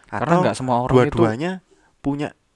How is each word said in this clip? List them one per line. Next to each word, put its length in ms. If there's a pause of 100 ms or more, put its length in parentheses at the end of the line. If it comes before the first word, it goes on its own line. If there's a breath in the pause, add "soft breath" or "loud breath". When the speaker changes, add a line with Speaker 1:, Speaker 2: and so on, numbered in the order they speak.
Speaker 1:
Atau 140
Speaker 2:
Karena 180
nggak 160
semua 220
orang 160
itu 60 (100)
Speaker 1:
dua-duanya 420 (480 soft breath)
punya 280 (280)